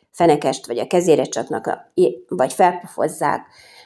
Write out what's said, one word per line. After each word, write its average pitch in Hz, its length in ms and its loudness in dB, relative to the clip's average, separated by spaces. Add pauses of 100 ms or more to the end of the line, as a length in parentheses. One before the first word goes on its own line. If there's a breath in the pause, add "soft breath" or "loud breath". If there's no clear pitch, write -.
(120 soft breath)
fenekest, 147 560 0
vagy 120 120 -6
a 117 80 -6
kezére 165 360 4
csapnak, - 440 -6
a, - 240 -6 (360)
vagy 135 260 -2
felpofozzák, 175 960 -2 (380 soft breath)